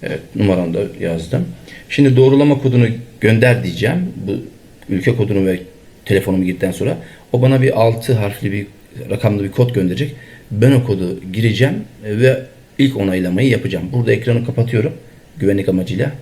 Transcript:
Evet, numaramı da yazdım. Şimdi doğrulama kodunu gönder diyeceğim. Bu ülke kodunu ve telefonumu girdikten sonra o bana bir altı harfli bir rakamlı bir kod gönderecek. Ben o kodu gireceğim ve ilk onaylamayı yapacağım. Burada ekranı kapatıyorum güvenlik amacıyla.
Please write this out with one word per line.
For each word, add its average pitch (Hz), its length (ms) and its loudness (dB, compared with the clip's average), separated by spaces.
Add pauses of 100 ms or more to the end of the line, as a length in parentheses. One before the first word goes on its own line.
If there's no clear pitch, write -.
Evet, 85 160 -6 (160)
numaramı 90 380 0
da - 100 -2 (160)
yazdım. 82 480 -4 (420)
Şimdi 135 260 4
doğrulama 139 460 4
kodunu 120 260 2 (340)
gönder 113 420 4
diyeceğim. 113 500 -2 (140)
Bu 101 60 -4 (600)
ülke 113 220 0
kodunu 98 300 0
ve 92 140 0 (460)
telefonumu 95 380 0
girdikten 90 280 -2
sonra - 260 -4 (360)
o 123 80 4
bana 127 200 4
bir 131 200 2
altı 113 320 0
harfli 101 380 -2
bir 101 160 -6 (420)
rakamlı 104 340 0
bir 98 80 -4
kod 123 220 0
gönderecek. 95 420 -2 (360)
Ben 113 200 4
o 127 120 4
kodu 92 500 -4
gireceğim 110 500 0 (200)
ve 113 400 0 (340)
ilk 135 200 2
onaylamayı 95 520 0
yapacağım. 92 440 -2
Burada 120 180 0
ekranı 117 340 0
kapatıyorum 120 480 -2 (440)
güvenlik 98 320 0
amacıyla. 92 420 -2 (100)